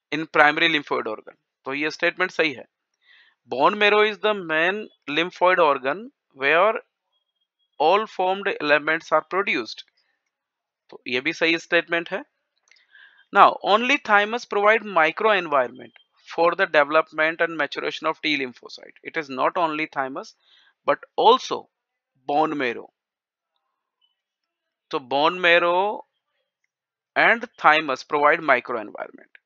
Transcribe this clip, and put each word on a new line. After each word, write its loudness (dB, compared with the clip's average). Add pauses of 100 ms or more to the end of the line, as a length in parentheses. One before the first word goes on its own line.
(160)
in -4
primary 2
lymphoid -4
organ। -12 (300)
तो -8
ये -6
स्टेटमेंट -4
सही -2
है। -16 (880)
Bone 2
marrow 4
is -10
the 0 (180)
main 0 (220)
lymphoid 0
organ 0 (320)
where 2 (1080)
all 4
formed -4 (120)
elements 0
are 0 (120)
produced। -4 (1040)
तो -20
ये -4
भी -4
सही 0
स्टेटमेंट -4
है। -8 (1120)
Now, 6 (100)
only 2
thymus 0
provide 0
microenvironment 0 (440)
for 2
the 0
development 0
and -4
maturation -6
of -8
T -2
lymphocyte। -12
It -6
is -16
not -2
only -2 (120)
thymus, -6 (640)
but 0 (200)
also 2 (680)
bone 0
marrow। -4 (2000)
तो -4
bone 0
marrow 2 (1160)
and 2
thymus 0
provide 2
microenvironment। -4